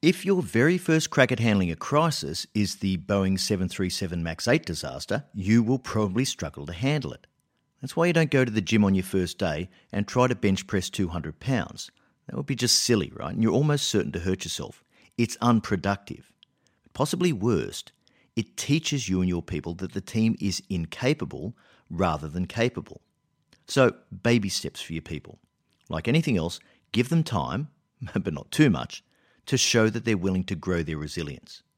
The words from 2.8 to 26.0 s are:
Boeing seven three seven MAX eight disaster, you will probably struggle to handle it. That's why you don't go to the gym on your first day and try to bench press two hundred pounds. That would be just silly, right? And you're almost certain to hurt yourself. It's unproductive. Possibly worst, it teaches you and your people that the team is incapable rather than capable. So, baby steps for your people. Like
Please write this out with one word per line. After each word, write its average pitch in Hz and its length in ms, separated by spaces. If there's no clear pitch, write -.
Boeing 95 420
seven 92 300
three 92 220
seven 87 320
MAX 82 260
eight 151 160
disaster, 78 600
you 107 280
will 123 160
probably 110 460
struggle 78 400
to 80 80
handle 127 400
it. - 140
That's - 140
why 170 120
you 175 80
don't 160 160
go 131 160
to 117 40
the 107 120
gym 107 200
on 98 120
your 92 100
first 92 320
day 85 320
and 101 160
try 123 180
to 123 80
bench 95 320
press 95 220
two 95 200
hundred 78 300
pounds. - 520
That - 100
would 139 100
be 139 80
just 120 260
silly, 107 340
right? - 200
And 110 80
you're 110 100
almost 147 360
certain - 240
to 87 80
hurt 92 240
yourself. - 380
It's 117 240
unproductive. 104 880
Possibly 180 380
worst, 92 600
it - 220
teaches 147 500
you 92 140
and 92 80
your 87 140
people 82 320
that 92 180
the 101 80
team 110 400
is 98 300
incapable 95 840
rather 80 380
than 87 180
capable. - 560
So, 131 280
baby 117 260
steps - 320
for - 140
your 80 80
people. - 380
Like 80 180